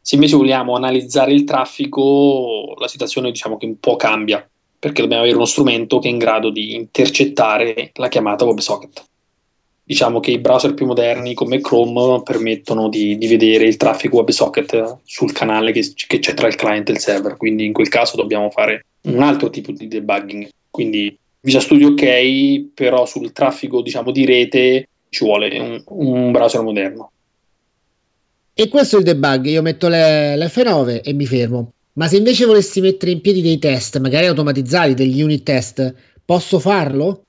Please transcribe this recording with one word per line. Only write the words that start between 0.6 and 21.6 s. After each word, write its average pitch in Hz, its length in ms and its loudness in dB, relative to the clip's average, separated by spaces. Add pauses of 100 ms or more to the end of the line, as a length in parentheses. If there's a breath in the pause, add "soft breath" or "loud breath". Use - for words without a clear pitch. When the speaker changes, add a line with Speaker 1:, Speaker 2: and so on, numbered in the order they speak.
Speaker 1:
analizzare 127 560 0
il 143 120 4
traffico, 139 1300 0
la 123 100 -6
situazione 123 440 -6
diciamo 110 260 -8
che 110 80 -10
un 113 140 -10
po' 120 160 2
cambia, 107 520 -2 (300)
perché 147 240 -2
dobbiamo 117 220 2
avere 120 140 4
uno 117 80 2
strumento 120 540 0
che - 80 -4
è 123 40 -2
in 120 60 -4
grado 110 320 0
di 107 260 -8
intercettare 117 1160 0
la 127 140 -6
chiamata 107 380 0
WebSocket. - 600 -4 (760)
Diciamo 120 360 0
che - 120 -2
i 117 80 0
browser 127 340 2
più 139 120 -4
moderni 120 500 -2
come 123 260 -2
Chrome 120 600 0
permettono 113 680 -4
di, 104 280 -2
di 113 100 -4
vedere 110 380 4
il 110 120 4
traffico - 400 0
WebSocket 113 880 0
sul - 280 -6
canale 110 400 -2
che, 107 220 -2 (140)
che - 120 0
c'è - 140 -2
tra 110 140 0
il 107 80 0
client 107 340 -2
e - 20 -2
il 104 80 -4
server, 101 380 -2
quindi 107 280 -2
in 107 80 -4
quel 110 140 2
caso 117 280 0
dobbiamo 107 340 -2
fare - 360 -2 (180)
un 123 180 0
altro 143 280 2
tipo 110 220 -10
di 110 160 -14
debugging. 101 640 -6 (200)
Quindi 107 480 -6 (220)
Visual 135 240 2